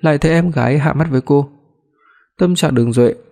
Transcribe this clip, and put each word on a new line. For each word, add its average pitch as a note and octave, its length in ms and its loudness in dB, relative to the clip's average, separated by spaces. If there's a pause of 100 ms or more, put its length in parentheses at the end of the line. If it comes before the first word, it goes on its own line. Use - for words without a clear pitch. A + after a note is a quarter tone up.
lại D#3 160 0
thấy D#3+ 140 0
em E3+ 200 0
gái C3 280 -2
hạ D3 140 -2
mắt D3+ 180 -2
với C3 100 -2
cô. C#3+ 280 0 (880)
Tâm F3+ 180 0
trạng D#3 200 -2
Đường A#2+ 180 0
Duệ A#2+ 200 2 (180)